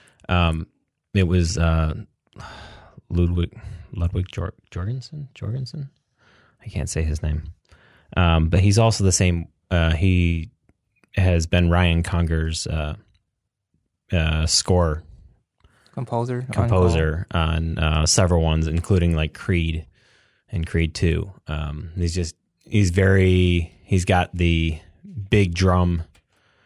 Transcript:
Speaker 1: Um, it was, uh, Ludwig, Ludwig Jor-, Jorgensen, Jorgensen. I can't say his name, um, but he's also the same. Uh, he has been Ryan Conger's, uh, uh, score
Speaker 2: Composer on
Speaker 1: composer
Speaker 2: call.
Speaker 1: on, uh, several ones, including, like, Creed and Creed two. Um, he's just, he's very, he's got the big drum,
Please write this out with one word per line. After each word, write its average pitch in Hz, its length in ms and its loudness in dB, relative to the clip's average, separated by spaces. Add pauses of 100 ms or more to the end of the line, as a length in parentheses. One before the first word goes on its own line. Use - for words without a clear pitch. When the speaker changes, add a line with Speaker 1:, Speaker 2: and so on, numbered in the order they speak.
(280)
Speaker 1:
Um, 82 380 0 (480)
it 98 140 2
was, 85 300 0
uh, 82 360 2 (1120)
Ludwig, 87 480 -2 (360)
Ludwig 87 400 -4
Jor-, - 220 -10 (160)
Jorgensen, 127 640 -10
Jorgensen. 135 560 -10 (720)
I - 40 -18
can't 76 200 -6
say 80 140 -4
his 78 200 -4
name, 78 200 -2 (760)
um, 82 320 4
but 85 120 2
he's 98 180 4
also 113 260 2
the 92 80 4
same. 87 360 0 (220)
Uh, 82 240 2
he 85 560 0 (640)
has 87 320 2
been 87 240 2
Ryan 85 320 4
Conger's, 80 640 -2
uh, 78 280 -6 (1160)
uh, 80 340 0
score 82 560 0 (880)
Speaker 2:
Composer 123 560 -6
on 131 40 -10
Speaker 1:
composer 87 800 2
Speaker 2:
call. 87 120 -2
Speaker 1:
on, 80 360 -2
uh, 78 280 0
several 87 360 2
ones, 80 240 2
including, 85 480 0
like, 78 200 -2
Creed 82 520 -4 (640)
and 82 160 -4
Creed 82 280 -2
two. 80 360 -2 (160)
Um, 76 500 -8
he's 85 180 -2
just, 85 220 -6 (280)
he's 101 260 2
very, 92 800 4 (120)
he's 90 220 0
got 90 280 2
the 82 440 0 (500)
big 95 260 2
drum, 90 500 2 (600)